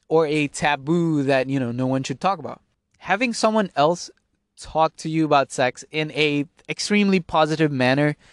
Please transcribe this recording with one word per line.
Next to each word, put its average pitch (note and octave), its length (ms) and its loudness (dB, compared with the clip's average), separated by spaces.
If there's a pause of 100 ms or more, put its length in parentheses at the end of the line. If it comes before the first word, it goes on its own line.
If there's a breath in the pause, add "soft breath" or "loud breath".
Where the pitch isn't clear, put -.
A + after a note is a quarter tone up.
or D#3+ 180 2
a D3 220 -2
taboo D#3 720 0
that, C3 240 0
you C3+ 140 -2
know, A#2+ 100 -4
no B2+ 160 -4
one C3+ 160 -2
should C3+ 160 -8
talk F#3 200 -2
about. A#2+ 220 -14 (360)
Having A3+ 380 -2
someone A3 420 0
else D#3 340 0 (460)
talk D#3 400 -2
to E3 120 -8
you D#3+ 140 0
about C#3+ 300 2
sex B2+ 380 -2
in D#3 200 -4
a C#3+ 320 0 (240)
extremely G3 540 0
positive D#3 500 2
manner, C#3 460 2 (160 soft breath)